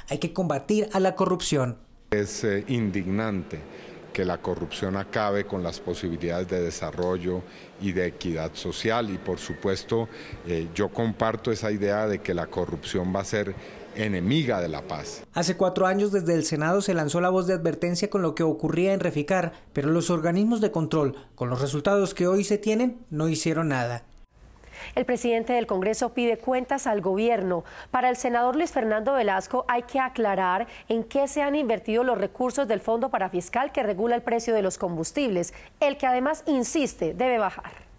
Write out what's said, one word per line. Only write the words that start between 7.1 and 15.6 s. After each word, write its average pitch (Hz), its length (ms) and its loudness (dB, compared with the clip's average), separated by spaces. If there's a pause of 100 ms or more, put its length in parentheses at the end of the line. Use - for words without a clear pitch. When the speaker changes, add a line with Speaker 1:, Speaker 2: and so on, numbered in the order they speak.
Speaker 2:
y 98 120 -2
de 90 160 0
equidad 82 460 -4
social, 110 560 -2
y 95 80 -6
por 92 200 -4
supuesto, 101 680 -2 (400)
eh, 82 260 -2
yo 98 140 0
comparto 113 640 -2
esa 110 180 -2
idea 104 380 0
de 98 100 0
que 92 160 -4
la 85 140 -2
corrupción 90 680 -4
va 98 60 0
a 95 40 -4
ser 101 300 -2 (400)
enemiga 107 680 2
de 85 80 -2
la 76 140 -6
paz. - 500 -8
Speaker 1:
Hace 175 240 0
cuatro 185 300 2